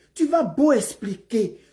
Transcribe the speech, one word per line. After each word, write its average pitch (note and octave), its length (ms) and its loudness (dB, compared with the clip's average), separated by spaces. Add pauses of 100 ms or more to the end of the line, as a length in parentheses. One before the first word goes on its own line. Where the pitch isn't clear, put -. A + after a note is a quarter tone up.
(140)
tu D#4+ 140 0
vas D#4+ 160 2
beau C#4 280 2
expliquer, G3+ 880 -4 (140)